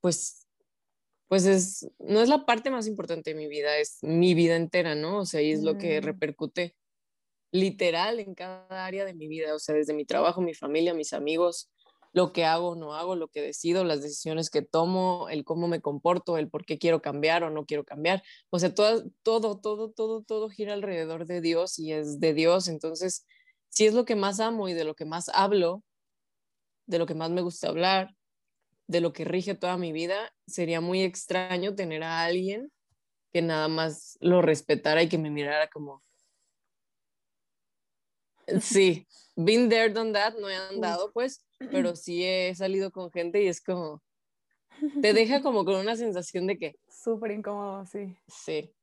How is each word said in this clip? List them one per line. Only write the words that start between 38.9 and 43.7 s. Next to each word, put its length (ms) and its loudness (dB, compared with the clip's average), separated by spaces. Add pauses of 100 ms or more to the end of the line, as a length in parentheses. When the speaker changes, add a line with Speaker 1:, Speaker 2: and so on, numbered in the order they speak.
Speaker 1:
been 320 6
there, 240 4
done 200 -2
that, 280 2
no 80 -8
he 80 -4
andado, 500 -4
Speaker 2:
Uf. 60 -12
Speaker 1:
pues, 320 -4 (260)
pero 240 0
sí 300 -4
he 300 0
salido 360 -2
con 200 -12
gente 320 0
y 60 4
es 120 -2
como... 420 -6 (1000)